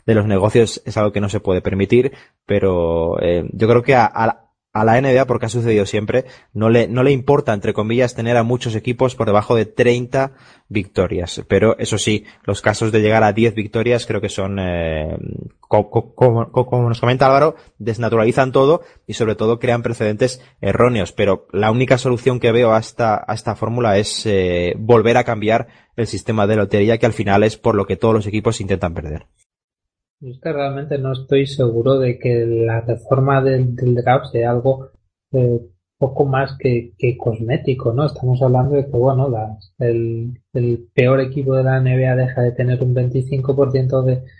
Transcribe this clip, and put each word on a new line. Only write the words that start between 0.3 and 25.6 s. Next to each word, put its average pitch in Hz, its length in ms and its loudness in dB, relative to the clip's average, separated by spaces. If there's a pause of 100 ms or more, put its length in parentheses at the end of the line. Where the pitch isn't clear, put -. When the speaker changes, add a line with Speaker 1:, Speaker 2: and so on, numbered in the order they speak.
Speaker 1:
es 113 100 -8
algo 107 140 2
que 101 100 -4
no 101 80 -2
se 98 120 -4
puede 90 200 0
permitir, 110 520 0 (340)
pero, 87 720 0
eh, 85 320 0
yo 110 160 0
creo 117 140 4
que 139 120 2
a, 117 120 6
a, - 380 -2 (280)
a 110 120 0
la 113 120 4
N 135 160 2
B 123 60 4
A, 131 80 2
porque 113 200 -2
ha 107 40 -4
sucedido 113 360 0
siempre, 107 380 -2 (280)
no 107 180 0
le, 117 180 4
no 120 140 0
le 135 80 4
importa, 143 420 0
entre 104 220 -4
comillas, 117 400 -2
tener 117 220 -2
a 117 60 2
muchos 120 340 -2
equipos 123 400 -2
por 113 100 -2
debajo 107 280 2
de 110 120 2
treinta 123 680 -2 (360)
victorias. 90 760 -4
Pero, 101 320 2
eso 110 200 -4
sí, 107 260 -2 (200)
los 101 180 -2
casos 107 280 0
de 110 100 2
llegar 107 220 4
a 107 120 4
diez 110 200 2
victorias 113 520 -2
creo 107 160 -4
que 98 80 -6
son, 98 280 -6
eh, 82 600 -4 (420)
co-, - 300 -2
co-, - 240 -4
co-, 117 380 2
co-, 127 140 0
como 123 220 0
nos 117 120 -2
comenta 131 260 2
Álvaro, 143 300 4 (220)
desnaturalizan 113 720 0
todo 139 300 4 (240)
y, - 60 -12
sobre 110 220 -2
todo, 113 240 0
crean 120 240 -2
precedentes 117 600 -2 (200)
erróneos. 101 500 0
Pero 101 400 0
la 104 180 0
única 127 280 2
solución 123 420 -2
que 117 120 2
veo 117 200 4
a 110 60 4
esta, 110 480 -2
a 107 80 -6
esta 113 220 -6
fórmula 113 420 0
es, - 260 -4
eh, 90 540 0
volver 113 400 4
a 123 60 2
cambiar 110 440 -2 (280)